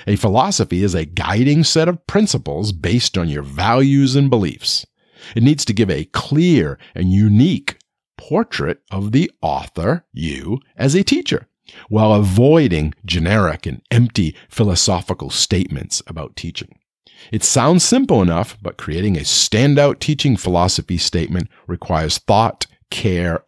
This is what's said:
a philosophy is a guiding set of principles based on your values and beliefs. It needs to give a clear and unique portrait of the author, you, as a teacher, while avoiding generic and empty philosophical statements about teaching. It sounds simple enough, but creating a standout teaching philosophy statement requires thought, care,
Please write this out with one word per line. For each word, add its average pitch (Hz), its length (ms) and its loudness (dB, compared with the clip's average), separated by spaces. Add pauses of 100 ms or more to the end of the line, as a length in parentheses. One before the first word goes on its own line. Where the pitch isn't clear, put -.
a 104 80 2
philosophy 107 680 0
is 92 140 0
a 82 80 -2
guiding 123 600 0
set 160 240 0
of 175 180 -6
principles 107 640 -2
based 92 460 -2
on 85 100 -2
your 73 160 -6
values 127 720 2
and 139 140 2
beliefs. - 560 -2 (500)
It 113 80 2
needs 143 220 2
to 113 80 -2
give 101 160 0
a 78 160 -4
clear 143 720 0 (160)
and 92 160 0
unique 107 680 2 (400)
portrait 147 640 -4 (100)
of 101 200 -6
the 147 180 2 (120)
author, 87 720 -4
you, 76 460 -8 (180)
as 139 180 0
a 196 80 2
teacher, - 440 -4 (420)
while 107 240 4
avoiding 104 800 2 (100)
generic 87 600 -2
and 64 160 -10 (100)
empty 113 460 0 (100)
philosophical 90 840 -2
statements - 800 -4
about 80 300 -14
teaching. - 420 -12 (500)
It 110 140 -2
sounds 147 400 2
simple 247 380 2
enough, 87 400 0
but - 160 -10
creating 90 400 -2
a 69 40 -6
standout 139 800 2
teaching 139 380 0
philosophy 90 600 -2
statement 85 520 -4 (180)
requires 80 520 -4
thought, - 480 0 (220)
care, 87 580 -2